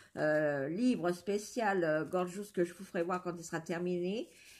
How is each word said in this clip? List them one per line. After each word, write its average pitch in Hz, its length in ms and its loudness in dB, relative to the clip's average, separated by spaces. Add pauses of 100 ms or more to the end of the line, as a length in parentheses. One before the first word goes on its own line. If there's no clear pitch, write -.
(160)
euh, 151 520 2
livre 180 420 2
spécial, 196 720 0
euh, 156 220 4
Gorgeous 180 500 -2
que 175 80 4
je 175 120 0
vous 196 100 -14
ferai 185 180 -2
voir 180 200 -2
quand 175 140 -4
il 165 80 -12
sera 165 140 -6
terminé. 180 720 -2 (320)